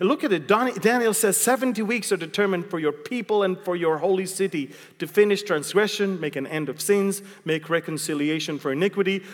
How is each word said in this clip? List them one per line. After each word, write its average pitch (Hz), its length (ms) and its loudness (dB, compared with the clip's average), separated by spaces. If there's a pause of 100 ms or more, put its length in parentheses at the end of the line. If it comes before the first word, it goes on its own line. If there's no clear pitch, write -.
look 226 220 0
at 262 100 0
it, 160 140 -2
Don-, 233 340 4
Daniel 226 340 4
says, 196 240 2
"Seventy 247 420 2
weeks 220 320 -2
are 196 60 2
determined 180 500 0
for 170 100 -4
your 151 140 0
people 214 500 -2
and 185 160 0
for 180 160 -4
your 165 240 2
holy 185 280 2
city 175 480 -4 (240)
to 165 80 -6
finish 202 360 4
transgression, 196 760 0
make 151 160 -4
an 135 100 -4
end 156 220 -4
of 127 100 -6
sins, 196 440 0 (240)
make 156 240 -2
reconciliation 156 880 -2
for 139 120 -4
iniquity, 196 520 0 (120)